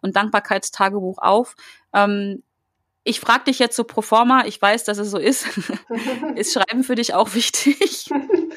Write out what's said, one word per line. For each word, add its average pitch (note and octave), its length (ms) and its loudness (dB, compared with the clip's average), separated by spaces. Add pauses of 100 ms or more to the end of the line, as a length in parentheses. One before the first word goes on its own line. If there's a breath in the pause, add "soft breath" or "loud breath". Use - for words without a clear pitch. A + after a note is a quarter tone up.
und F#3+ 160 -2
Dankbarkeitstagebuch G3 1040 -2
auf. A3 360 2 (380 loud breath)
Ähm, G3+ 500 0 (640)
ich - 120 -2
frag A#3+ 240 2
dich C4 160 0
jetzt A#3+ 160 0
so A#3 80 -2
pro - 160 -8
forma, A#3+ 460 4
ich G#3 140 -10
weiß, G#3+ 220 2
dass G#3 160 -4
es G#3 140 -6
so G3 60 -2
ist. C4 280 2
<laughs> A#3+ 880 -6
Ist - 180 -4
Schreiben A#3 300 0
für B3+ 140 -2
dich A#3 180 -2
auch G3+ 200 2
wichtig? - 800 0
<laughs> C#4 40 -2 (360 loud breath)